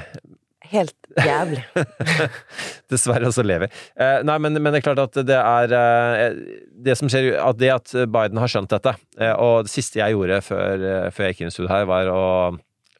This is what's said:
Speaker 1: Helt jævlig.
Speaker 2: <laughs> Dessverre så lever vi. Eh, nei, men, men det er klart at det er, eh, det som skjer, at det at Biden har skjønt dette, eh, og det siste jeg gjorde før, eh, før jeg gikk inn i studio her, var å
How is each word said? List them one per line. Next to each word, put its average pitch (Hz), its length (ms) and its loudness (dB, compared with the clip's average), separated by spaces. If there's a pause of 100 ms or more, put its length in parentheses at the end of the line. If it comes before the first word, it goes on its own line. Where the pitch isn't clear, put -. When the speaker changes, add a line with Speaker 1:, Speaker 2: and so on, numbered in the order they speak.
(720)
Speaker 1:
Helt 190 240 -2 (240)
jævlig. 147 420 0 (140)
Speaker 2:
<laughs> - 1160 -4
Dessverre 123 420 2
så 127 100 2
lever 95 240 0
vi. - 100 -20 (240)
Eh, 131 220 2
nei, 151 160 0
men, 151 180 0
men 151 160 0
det 151 80 2
er - 60 -6
klart 139 160 2
at 139 240 -4
det 131 100 4
er, 120 380 2
eh, 120 640 2 (420)
det 127 160 2
som 139 140 -2
skjer, 131 260 2
at 110 220 -2
det 127 140 4
at 123 200 -4 (160)
Biden 110 320 0
har 120 80 0
skjønt 101 240 -2
dette, 120 220 0 (240)
eh, 110 160 0
og 117 320 2
det - 60 -12
siste 113 280 -4
jeg 107 140 2
gjorde 98 260 0
før, 95 460 -4
eh, 95 240 -2
før 98 160 -2
jeg 92 80 -4
gikk - 100 -10
inn 85 80 -6
i - 20 -16
studio 90 180 -4
her, 101 120 0
var 92 240 0
å 92 120 0 (800)